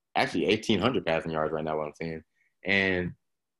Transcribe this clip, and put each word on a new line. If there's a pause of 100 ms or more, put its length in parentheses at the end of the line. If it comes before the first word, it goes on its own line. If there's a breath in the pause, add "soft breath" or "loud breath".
(160)
Actually,
eighteen
hundred
passing
yards
right
now,
what
I'm
saying. (420)
And (460)